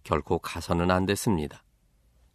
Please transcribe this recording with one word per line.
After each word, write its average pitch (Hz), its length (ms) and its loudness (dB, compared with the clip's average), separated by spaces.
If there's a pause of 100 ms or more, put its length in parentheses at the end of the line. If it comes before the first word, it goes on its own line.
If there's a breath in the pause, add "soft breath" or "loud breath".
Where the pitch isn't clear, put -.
결코 82 360 0
가서는 87 520 -2
안 92 140 4
됐습니다. 92 560 -2 (720)